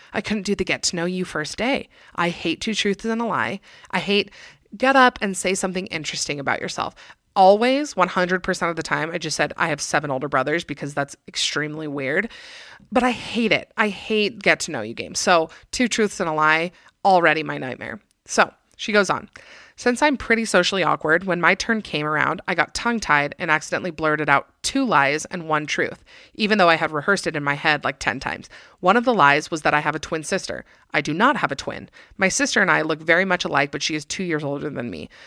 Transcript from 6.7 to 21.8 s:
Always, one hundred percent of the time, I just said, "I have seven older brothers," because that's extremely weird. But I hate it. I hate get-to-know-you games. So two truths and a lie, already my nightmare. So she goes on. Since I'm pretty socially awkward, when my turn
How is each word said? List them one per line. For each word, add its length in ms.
Always, 580
one 140
hundred 340
percent 260
of 60
the 80
time, 280
I 60
just 200
said, 180
"I 140
have 100
seven 320
older 160
brothers," 380
because 280
that's 220
extremely 600
weird. 420
But 100
I 100
hate 420
it. 240
I 100
hate 560
get-to-know-you 500
games. 260
So 300
two 160
truths 320
and 80
a 60
lie, 400
already 380
my 140
nightmare. 440
So 280
she 160
goes 180
on. 200
Since 220
I'm 160
pretty 280
socially 360
awkward, 440
when 140
my 140
turn 300